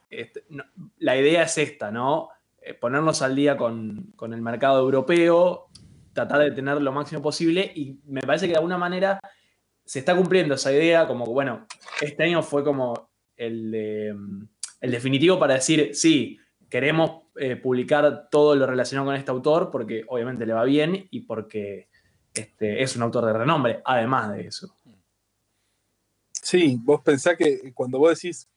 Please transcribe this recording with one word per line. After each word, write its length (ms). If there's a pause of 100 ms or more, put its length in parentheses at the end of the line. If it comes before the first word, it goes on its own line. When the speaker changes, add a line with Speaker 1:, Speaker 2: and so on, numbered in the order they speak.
(100)
Speaker 1:
este, 380
no, 160 (340)
la 180
idea 280
es 140
esta, 340
¿no? 380 (320)
Eh, 120
ponernos 480
al 140
día 200
con, 600
con 160
el 100
mercado 380
europeo, 880 (440)
tratar 280
de 120
tener 280
lo 120
máximo 280
posible, 540
y 320
me 160
parece 240
que 60
de 60
alguna 200
manera 420 (640)
se 160
está 160
cumpliendo 380
esa 180
idea, 340
como, 200
bueno, 400 (340)
este 240
año 180
fue 220
como 460 (260)
el 340
de, 440
mm, 340 (320)
el 100
definitivo 480
para 160
decir, 400
sí, 440 (300)
queremos, 540 (160)
eh, 160
publicar 760
todo 260
lo 100
relacionado 400
con 80
este 160
autor, 400
porque 380
obviamente 360
le 100
va 100
bien, 480
y 80
porque, 680 (460)
este, 480
es 140
un 60
autor 240
de 80
renombre, 500
además 480
de 160
eso. 260 (1600)
Speaker 2:
Sí, 500
vos 200
pensás 340
que 380
cuando 240
vos 220
decís 360